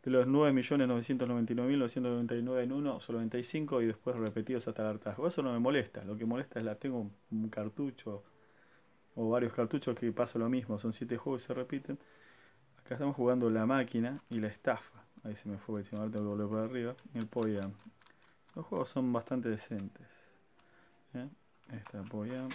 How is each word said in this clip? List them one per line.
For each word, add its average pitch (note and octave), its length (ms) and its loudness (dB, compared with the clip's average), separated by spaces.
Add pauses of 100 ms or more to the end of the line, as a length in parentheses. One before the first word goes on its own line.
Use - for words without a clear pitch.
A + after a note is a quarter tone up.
De C3 80 0
los B2+ 160 8
nueve C#3+ 260 6
millones C3 340 4
novecientos B2 400 0
noventa A#2+ 260 2
y - 20 0
nueve B2 160 2
mil C#3+ 80 4
novecientos B2 320 0
noventa A#2+ 240 0
y A#2 80 0
nueve B2+ 220 0
en B2+ 60 -2
uno, C3+ 280 -2
solo A#2 180 -4
noventa A2+ 220 -2
y A#2+ 40 -4
cinco C#3+ 380 0
y A2+ 60 4
después A#2 280 -2
repetidos A2+ 520 -2
hasta A2 160 -4
el G#2+ 60 2
hartazgo. G#2+ 360 -4
Eso F3 160 0
no C3 120 0
me A#2+ 40 0
molesta, A#2+ 460 2
lo G2+ 120 -6
que A2+ 100 -4
molesta A#2+ 340 -2
es A2+ 60 -4
la, G#2 100 -2
tengo B2+ 240 -4
un, G2+ 160 -6 (160)
un A2 180 -2
cartucho G#2+ 760 -6 (920)
o A2+ 160 0
varios A#2+ 220 2
cartuchos B2 440 0
que A#2 140 0
pasa A#2+ 260 0
lo A#2 120 2
mismo, A#2 280 0
son A2+ 160 -2
siete A#2+ 240 -4
juegos B2+ 240 -4
y - 60 -14
se C3 80 -2
repiten. C3+ 420 -4 (800)
Acá - 160 -8
estamos C#3 220 0
jugando B2 340 6
la A2 160 4
máquina B2 640 2
y A#2 100 -2
la G#2+ 100 0
estafa. - 520 -2 (240)
Ahí G#2+ 120 -8
se - 100 -12
me G2+ 100 -6
fue, G#2 360 -6
ahora G#2+ 180 -2
tengo G#2 240 -2
que G#2 80 0
volver G2+ 60 -2
para A2 160 0
arriba. B2 300 -4 (180)
El A2+ 140 -2
Poyam. G#2 440 0 (840)
Los E3 100 -8
juegos F3 240 -2
son B2+ 240 0
bastante A#2+ 340 0
decentes. G#2+ 580 -4 (1080)
¿Eh? B2+ 160 -8 (400)
Ahí A#2 80 -10
está G#2 220 -12
el G2+ 100 -8
Poyam. B2+ 460 -4